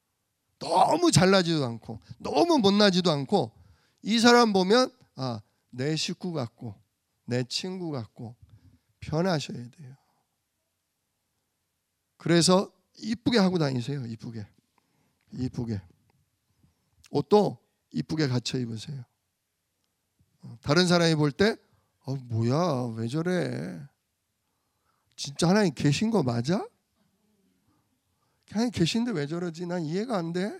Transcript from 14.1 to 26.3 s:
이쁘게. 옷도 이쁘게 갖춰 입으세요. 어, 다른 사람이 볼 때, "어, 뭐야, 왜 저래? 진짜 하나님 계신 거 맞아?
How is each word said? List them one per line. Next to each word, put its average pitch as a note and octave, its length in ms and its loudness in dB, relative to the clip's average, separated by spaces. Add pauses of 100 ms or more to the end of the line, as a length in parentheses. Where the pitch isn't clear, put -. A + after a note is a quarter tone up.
이쁘게. A#2 480 -6 (1300)
옷도 D3 480 2 (340)
이쁘게 D#3 360 -4
갖춰 B2 300 -4
입으세요. A#2+ 460 -10 (1400)
어, A#2+ 200 -18
다른 E3 240 4
사람이 E3+ 280 4
볼 D3 180 2
때, G#3+ 240 2 (480)
"어, C3 100 -6
뭐야, B2 800 -2
왜 A2+ 140 -6
저래? D#3+ 720 -4 (1400)
진짜 C#3+ 320 -2
하나님 F#3+ 260 2
계신 D3 360 0
거 G#3 120 2
맞아? B2 440 -2 (1800)